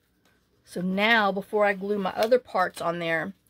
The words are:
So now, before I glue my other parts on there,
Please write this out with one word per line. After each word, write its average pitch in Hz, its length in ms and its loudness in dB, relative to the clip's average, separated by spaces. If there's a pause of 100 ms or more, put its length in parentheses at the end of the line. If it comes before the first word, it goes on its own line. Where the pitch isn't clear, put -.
(640)
So - 160 -12
now, 202 520 2
before 202 320 0
I 202 80 4
glue 202 260 -4
my 185 140 -4
other 226 260 4
parts 185 420 -4
on 170 180 -4
there, 165 340 -4 (180)